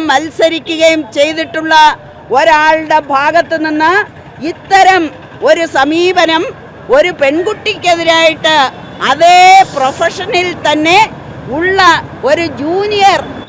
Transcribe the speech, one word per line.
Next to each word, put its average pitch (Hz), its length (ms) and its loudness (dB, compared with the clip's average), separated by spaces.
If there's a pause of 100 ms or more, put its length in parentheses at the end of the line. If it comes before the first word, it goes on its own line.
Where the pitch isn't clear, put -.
(100)
മത്സരിക്കുകയും 320 920 -2 (140)
ചെയ്തിട്ടുള്ള 311 580 -2 (640)
ഒരാളുടെ 311 600 2 (160)
ഭാഗത്ത് 311 420 0 (100)
നിന്ന് 311 260 0 (580)
ഇത്തരം 381 540 2 (440)
ഒരു 330 160 2 (120)
സമീപനം 330 680 0 (540)
ഒരു 330 140 2 (100)
പെൺകുട്ടിക്കെതിരായിട്ട് 330 1400 -2 (540)
അതേ 339 300 4 (340)
പ്രൊഫഷനിൽ 349 760 -4 (180)
തന്നെ 311 320 2 (600)
ഉള്ള 381 240 0 (480)
ഒരു 320 140 0 (180)
ജൂനിയർ 392 580 0 (280)